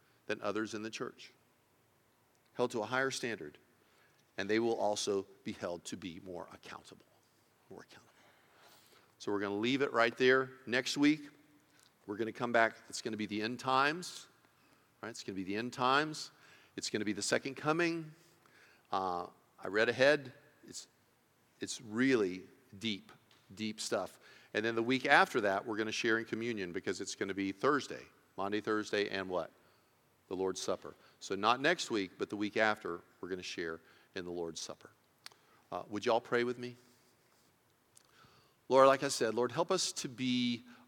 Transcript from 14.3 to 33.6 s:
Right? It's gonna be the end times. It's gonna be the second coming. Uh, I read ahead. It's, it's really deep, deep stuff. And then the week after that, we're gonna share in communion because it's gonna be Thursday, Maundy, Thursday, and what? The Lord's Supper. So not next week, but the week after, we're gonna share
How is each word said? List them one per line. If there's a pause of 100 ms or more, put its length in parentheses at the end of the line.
Right?
It's
gonna
be
the
end
times. (440)
It's
gonna
be
the
second
coming. (800)
Uh, (360)
I
read
ahead. (360)
It's, (760)
it's
really (380)
deep, (440)
deep
stuff. (340)
And
then
the
week
after
that,
we're
gonna
share
in
communion
because
it's
gonna
be
Thursday, (360)
Maundy,
Thursday,
and
what? (760)
The
Lord's
Supper. (240)
So
not
next
week,
but
the
week
after, (220)
we're
gonna
share (360)